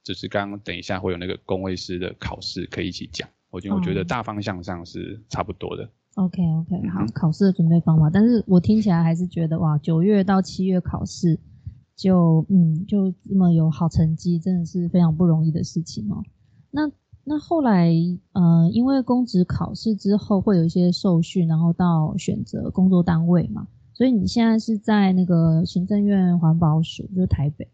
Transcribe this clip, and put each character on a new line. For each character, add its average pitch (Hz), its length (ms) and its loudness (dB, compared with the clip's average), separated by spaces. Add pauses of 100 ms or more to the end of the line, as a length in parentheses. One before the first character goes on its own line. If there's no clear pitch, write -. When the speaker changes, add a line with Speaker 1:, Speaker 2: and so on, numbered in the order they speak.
Speaker 1:
就 - 80 -12
是 - 160 -10
刚 101 220 -6
刚 101 80 -12
等 92 180 -12
一 90 60 -14
下 92 180 -8
会 95 120 -4
有 87 40 -6
那 87 100 -10
个 90 200 -8
公 95 160 -4
卫 95 120 -6
师 90 240 -10
的 87 200 -8
考 - 240 -10
试 92 240 -10
可 - 160 -10
以 90 60 -4
一 85 40 -8
起 - 180 -14
讲？ - 160 -10 (220)
我 - 100 -12
觉 98 120 -10
得， 101 40 -2
Speaker 2:
嗯。 - 20 -2
Speaker 1:
我 190 60 -2
觉 - 120 -4
得 95 100 -4
大 123 180 -6
方 104 200 -8
向 95 200 -8
上 87 220 -10
是 87 340 -14 (120)
差 95 120 -6
不 - 120 -8
多 87 200 -10
的。 98 160 -14 (260)
Speaker 2:
OK，OK， 175 600 -2
Speaker 1:
嗯 196 140 -6
哼。 - 0 -
Speaker 2:
好， 196 240 -4
考 160 180 0
试 196 140 0
的 185 80 4
准 165 160 0
备 165 100 4
方 160 180 2
法， 156 120 4
但 190 180 4
是 233 180 2
我 180 140 4
听 214 220 2
起 208 80 0
来 170 120 2
还 165 120 2
是 180 120 -4
觉 165 220 -4
得， 160 100 -2
哇， 151 200 0
九 165 240 0
月 202 200 4
到 190 200 2
七 185 240 -4
月 185 120 0
考 175 260 -4
试， 170 340 0 (560)
就， 170 540 2
嗯， 175 380 2
就 190 240 0
这 - 240 -10
么 180 180 4
有 160 160 4
好 165 200 -2
成 160 260 2
绩， 175 240 -2
真 180 220 -2
的 165 40 -4
是 170 240 -4
非 180 120 2
常 165 160 2
不 175 100 2
容 160 180 2
易 160 60 2
的 160 140 -4
事 - 180 -6
情 - 280 -10
哦。 - 120 -6 (480)
那， 302 180 -2 (360)
那 294 160 -4
后 330 200 -2
来， 180 320 4 (420)
呃， 165 380 4
因 240 120 0
为 269 180 0
公 247 240 0
职 180 180 2
考 - 300 -6
试 220 220 -2
之 202 200 0
后 202 240 0
会 196 160 2
有 165 80 4
一 165 40 0
些 180 240 2
受 175 280 0
训， 170 280 -2
然 160 100 2
后 170 140 2
到 165 440 0
选 - 280 -4
择 - 260 -8
工 185 180 2
作 180 140 4
单 170 240 0
位 175 220 2
嘛， - 180 -8 (260)
所 247 140 0
以 262 60 2
你 185 160 0
现 226 180 0
在 226 120 2
是 214 200 -2
在 202 340 2
那 185 140 2
个 165 380 2
行 180 200 -4
政 208 200 0
院 185 340 2
环 165 180 4
保 160 260 2
署， - 340 -8
就 185 100 0
台 147 240 0
北。 - 240 -14